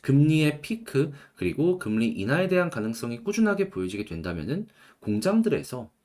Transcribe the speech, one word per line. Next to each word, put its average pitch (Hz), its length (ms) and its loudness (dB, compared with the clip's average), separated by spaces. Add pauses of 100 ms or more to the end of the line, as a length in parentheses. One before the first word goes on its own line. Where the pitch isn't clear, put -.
금리의 151 600 4
피크 156 500 -2 (240)
그리고 156 420 0
금리 110 300 0
인하에 123 400 0
대한 180 220 2
가능성이 117 520 -6
꾸준하게 196 480 0
보여지게 95 360 -6
된다면은 87 640 -6 (340)
공장들에서 143 920 0 (140)